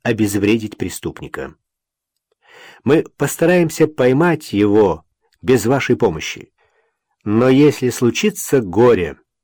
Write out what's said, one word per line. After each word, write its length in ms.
обезвредить 760
преступника. 760
Мы 200
постараемся 720
поймать 680
его 500
без 240
вашей 300
помощи. 560
Но 260
если 400
случится 720
горе, 560